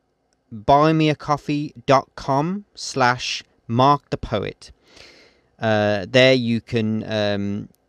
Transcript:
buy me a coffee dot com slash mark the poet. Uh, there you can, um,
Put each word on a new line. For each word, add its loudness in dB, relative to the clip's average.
buy 2
me 2
a -2
coffee -6
dot 2
com -4
slash -4
mark 2
the -4
poet. -8
Uh, 0
there 6
you 0
can, -4
um, -4